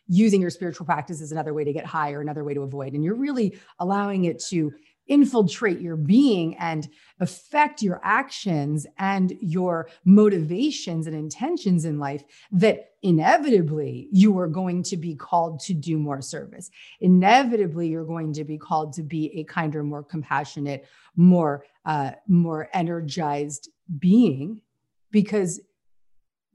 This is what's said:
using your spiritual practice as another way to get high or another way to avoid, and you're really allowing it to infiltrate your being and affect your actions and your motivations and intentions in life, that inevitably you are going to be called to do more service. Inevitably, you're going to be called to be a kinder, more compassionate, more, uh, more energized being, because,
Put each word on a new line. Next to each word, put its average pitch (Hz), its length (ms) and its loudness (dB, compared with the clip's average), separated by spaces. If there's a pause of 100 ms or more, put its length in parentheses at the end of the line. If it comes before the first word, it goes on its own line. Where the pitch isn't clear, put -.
(120)
using 202 280 4
your 175 100 0
spiritual 170 360 -10
practice 151 340 -4
as 151 100 -12
another 156 240 -6
way 151 80 -4
to 143 100 -2
get 151 120 -8
high 156 280 -6
or 147 80 -10
another 147 220 -8
way 143 120 -6
to 139 80 -6
avoid, 135 320 -10
and 151 100 -2
you're 190 100 -2
really 254 440 -4 (200)
allowing 196 460 -2
it 165 140 -2
to 156 340 -4 (340)
infiltrate 233 760 2
your 165 160 -8
being 180 640 4
and 165 300 -6 (300)
affect 294 640 -2
your 180 220 -2
actions 160 840 -2 (120)
and 190 420 0
your 170 480 -2 (160)
motivations 190 1040 4
and 160 100 -8
intentions 180 680 -2
in 151 140 -4
life, 143 240 -6 (300)
that 196 380 2 (120)
inevitably 170 1080 2
you 196 260 6
are 180 80 -2
going 180 380 -4
to 190 120 -8
be 165 180 -8
called 165 440 -2
to - 160 -6
do 156 240 -4
more 143 220 -4
service. 143 500 -14 (300)
Inevitably, 185 880 4
you're 160 160 -4
going 160 280 -6
to 151 120 -6
be 151 140 -10
called 156 360 -4
to 170 80 -10
be 156 360 -6
a 151 60 -8
kinder, 156 380 -4
more 147 220 -8
compassionate, 143 840 -6 (300)
more, 170 480 6 (220)
uh, 143 260 -2 (160)
more 165 440 2
energized 151 960 -4 (300)
being, 185 640 2 (500)
because, 208 500 0 (960)